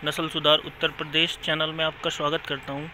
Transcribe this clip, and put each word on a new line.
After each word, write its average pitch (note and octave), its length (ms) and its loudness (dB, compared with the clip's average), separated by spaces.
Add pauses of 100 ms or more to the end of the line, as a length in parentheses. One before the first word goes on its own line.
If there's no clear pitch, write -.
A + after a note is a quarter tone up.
नस्ल D#3 260 -2
सुधार D3+ 300 6
उत्तर D3+ 320 -2
प्रदेश D#3 460 0
चैनल D#3 340 0
में D#3+ 140 -2
आपका D#3 240 -2
स्वागत D3+ 360 0
करता C#3 280 -6
हूं। D3 200 -6